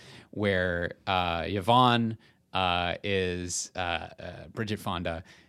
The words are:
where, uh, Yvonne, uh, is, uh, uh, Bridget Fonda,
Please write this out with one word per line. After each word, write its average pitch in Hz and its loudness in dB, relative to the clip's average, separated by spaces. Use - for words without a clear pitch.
where, 90 0
uh, 87 0
Yvonne, 113 4
uh, 87 0
is, 90 -2
uh, 85 -4
uh, 90 -12
Bridget 107 -4
Fonda, 87 -4